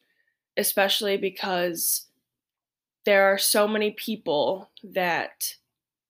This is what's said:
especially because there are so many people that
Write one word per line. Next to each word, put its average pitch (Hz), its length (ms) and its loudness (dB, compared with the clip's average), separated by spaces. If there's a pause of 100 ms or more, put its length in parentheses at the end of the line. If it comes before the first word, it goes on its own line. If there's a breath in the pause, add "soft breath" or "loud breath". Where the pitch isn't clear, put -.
(560)
especially 202 600 0
because 180 880 -2 (1000)
there 196 220 6
are 196 120 4
so 208 300 2
many 214 240 0
people 202 800 -4 (120)
that 175 720 -4 (540)